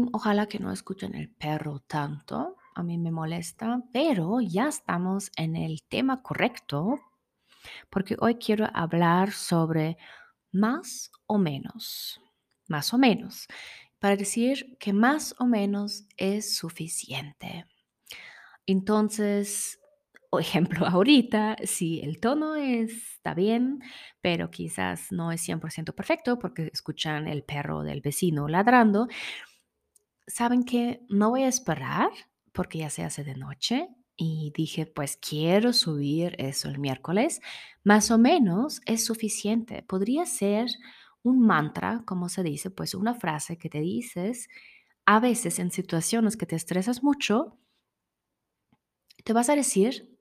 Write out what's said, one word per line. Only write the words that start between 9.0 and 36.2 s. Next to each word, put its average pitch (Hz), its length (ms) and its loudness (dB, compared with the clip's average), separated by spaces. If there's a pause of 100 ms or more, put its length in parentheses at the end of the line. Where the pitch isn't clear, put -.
sobre 160 640 0 (560)
más 226 580 -2 (160)
o 214 100 -2
menos. - 840 -4 (480)
Más 151 260 -2
o 247 40 4
menos. - 500 2 (500)
Para 202 160 4
decir 233 640 -2
que 202 140 -2
más 254 480 2
o 247 60 2
menos 202 600 0 (100)
es 202 380 -2
suficiente. 165 1120 -8 (1000)
Entonces, 202 1120 0 (500)
por - 100 2
ejemplo, 165 460 2
<laughs> - 0 -
ahorita, 214 800 4
si 165 360 -2
el 156 200 -8
tono 302 360 -2
está 226 760 -4
bien, 240 480 0 (380)
pero 170 300 0
quizás - 600 -6
no 170 220 -4
es 165 80 -4
cien 165 200 -4
por 160 100 -10
ciento - 240 -8
perfecto 247 440 -2
porque 165 340 -6
escuchan 156 540 -6
el 151 180 -6
perro 151 380 -4
del 147 180 -6
vecino 147 480 0
ladrando, 220 600 6 (1160)
saben 240 380 0
que 240 440 -2
no 208 220 4
voy 254 120 2
a 262 60 4
esperar 165 600 0 (420)
porque 180 260 -6
ya 156 120 -6
se 170 140 -6
hace 147 200 -6
de 135 100 -8
noche 143 540 -4 (280)
y 156 380 -2
dije, 160 320 -2
pues - 300 -6
quiero 180 560 2
subir 156 680 0